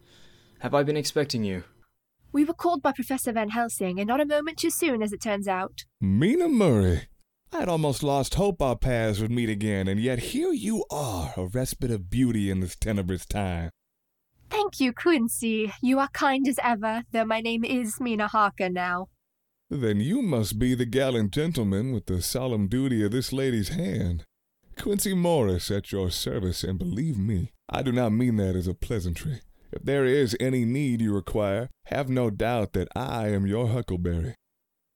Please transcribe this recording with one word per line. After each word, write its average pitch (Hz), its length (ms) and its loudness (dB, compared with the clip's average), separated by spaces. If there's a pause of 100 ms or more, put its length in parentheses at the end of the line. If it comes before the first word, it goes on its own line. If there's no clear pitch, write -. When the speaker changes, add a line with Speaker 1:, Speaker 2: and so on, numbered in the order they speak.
(580)
Speaker 1:
Have 123 160 -4
I 143 80 4
been 151 160 0
expecting 139 460 -2
you? 92 200 -4 (680)
Speaker 2:
We 294 140 4
were 311 80 -4
called 349 300 0
by 285 100 2
Professor 262 400 -4
Van 214 160 -2
Helsing, 214 500 -2
and 202 80 -2
not 254 140 0
a 294 60 2
moment 294 320 -2
too 330 100 0
soon, 269 340 0
as 208 120 -2
it 190 80 -12
turns 202 260 -2
out. 185 380 -4 (120)
Speaker 3:
Mina 170 480 4
Murray. 117 600 4 (460)
I 320 60 -2
had 185 100 -2
almost 151 320 0
lost 139 320 0
hope 196 260 2
our 127 160 2
paths 113 440 0
would 110 100 -2
meet 120 180 0
again, 101 400 0
and 98 100 0
yet 120 200 0
here 320 340 -2
you 226 380 -2
are, 101 480 -4
a 92 80 -2
respite 127 440 -4
of 95 200 -4
beauty 113 400 2
in 95 100 0
this 90 160 -6
tenebrous 95 480 -2
time. 87 460 -4 (800)
Speaker 2:
Thank 415 280 -2
you, 254 140 2
Quincy. 226 880 0
You 262 200 4
are 277 80 0
kind 269 380 2
as 262 160 0
ever, 226 500 0
though 226 120 2
my 220 160 -2
name 226 240 -2
is 247 340 -2
Mina 214 300 -2
Harker 202 400 2
now. 180 400 -2 (680)
Speaker 3:
Then 110 260 2
you 175 200 0
must 120 380 0
be 127 160 2
the 123 100 0
gallant 120 460 2
gentleman 127 640 0
with 101 100 -4
the 92 160 -2
solemn 117 480 0
duty 127 340 2
of 104 100 2
this 127 200 -2
lady's 123 380 0
hand. 107 520 -2 (560)
Quincy 202 360 0
Morris 151 560 2
at 101 200 -2
your 95 200 0
service, - 520 -2
and 92 160 -2
believe 151 380 -2
me, 104 360 0 (180)
I - 100 -4
do 135 100 0
not 120 220 2
mean 117 240 2
that 95 180 2
as 90 140 0
a 90 60 -2
pleasantry. 107 680 -4 (320)
If - 100 -10
there 139 220 2
is 127 340 4
any 127 280 0
need 123 340 0
you 107 140 2
require, 101 560 -2 (160)
have 131 240 -2
no 127 180 2
doubt 110 460 -2
that 90 200 0
I 113 340 -2
am 98 180 2
your 113 220 0
huckleberry. 90 640 -2 (600)